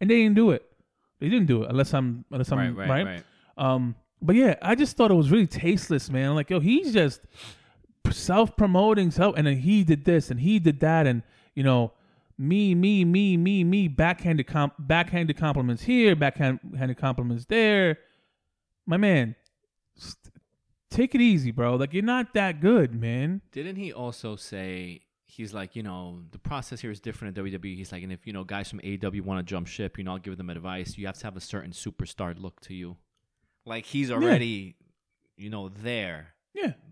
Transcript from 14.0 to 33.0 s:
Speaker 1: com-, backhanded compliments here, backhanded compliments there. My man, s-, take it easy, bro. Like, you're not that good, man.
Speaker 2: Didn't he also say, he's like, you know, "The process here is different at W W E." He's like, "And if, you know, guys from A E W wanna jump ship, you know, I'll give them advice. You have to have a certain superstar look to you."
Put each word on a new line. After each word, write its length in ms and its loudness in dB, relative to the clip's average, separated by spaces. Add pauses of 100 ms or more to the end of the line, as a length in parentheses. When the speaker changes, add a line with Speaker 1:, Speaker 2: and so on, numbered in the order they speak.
Speaker 1:
com-, 320 -2
backhanded 580 -2
compliments 460 -2
here, 320 4
backhanded 840 -2
compliments 480 -4
there. 540 2 (880)
My 100 0
man, 380 2 (640)
s-, 180 -20 (760)
take 260 0
it 60 4
easy, 300 4
bro. 240 0
Like, 180 -2
you're 100 -2
not 300 -2
that 280 -2
good, 380 4
man. 420 -4 (100)
Speaker 2:
Didn't 240 -12
he 160 -10
also 440 -12
say, 640 -12 (240)
he's 280 -16
like, 220 -12
you 80 -10
know, 380 -12 (100)
"The 80 -18
process 420 -10
here 100 -10
is 80 -14
different 340 -12
at 20 -12
W 220 -10
W 160 -12
E." 40 -14
He's 140 -16
like, 120 -14
"And 80 -12
if, 140 -16
you 80 -14
know, 100 -10
guys 260 -10
from 140 -14
A 40 -12
E 100 -8
W 260 -8
wanna 200 -6
jump 240 -8
ship, 300 -10
you 60 -12
know, 80 -10
I'll 80 -10
give 180 -14
them 120 -12
advice. 480 -12
You 100 -12
have 100 -12
to 80 -16
have 100 -14
a 60 -16
certain 300 -12
superstar 680 -10
look 220 -16
to 120 -20
you." 240 -14 (680)